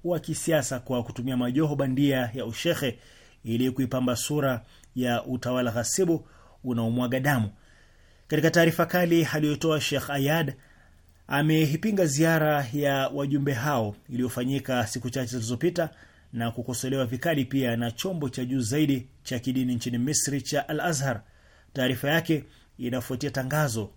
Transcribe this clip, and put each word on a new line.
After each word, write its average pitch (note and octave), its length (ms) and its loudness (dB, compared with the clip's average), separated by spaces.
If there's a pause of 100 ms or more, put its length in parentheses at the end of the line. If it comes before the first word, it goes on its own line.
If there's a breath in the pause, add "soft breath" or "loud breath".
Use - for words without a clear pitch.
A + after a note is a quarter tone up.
wa E3+ 160 0
kisiasa D3+ 600 0
kwa B2 240 -2
kutumia B2 340 -4
majoho C#3 380 2
bandia C3 580 2
ya B2 120 -6
ushehe C3+ 540 -2 (440 loud breath)
ili A#2+ 280 2
kuipamba B2+ 440 0
sura C#3 460 -2 (340 soft breath)
ya B2 300 0
utawala B2 460 -2
ghasibu D#3+ 560 0 (360 soft breath)
unaomwaga A#2+ 560 0
damu. C3 300 0 (800 soft breath)
Katika D3+ 240 4
taarifa E3 340 4
kali E3+ 400 4
aliyotoa D3+ 560 0
Sheikh - 280 -2
Ayad, C#3+ 440 0 (760 soft breath)
Ameipinga D#3 760 4
ziara D3+ 680 2
ya C#3 340 2
wajumbe C#3+ 460 0
hao A#2 420 0 (140)
iliyofanyika B2 760 -2
siku B2+ 220 -6
chache B2+ 220 -4
zilizopita C3 580 -2 (440 loud breath)
na A#2 180 -2
kukosolewa B2+ 540 -2
vikali C#3 400 0
pia B2+ 320 0
na A#2+ 140 -2
chombo D#3 380 -4
cha B2+ 160 -4
juu C3 160 -2
zaidi C3+ 460 0 (160)
cha B2+ 160 -6
kidini B2+ 360 0
nchini A#2+ 220 -2
Misri C#3 440 0
cha - 280 -4
Al-Azhar. C#3 520 -2 (520 soft breath)
Taarifa C3 360 0
yake D#3+ 340 2 (340 soft breath)
inafuatia B2 540 -4
tangazo C3 640 -2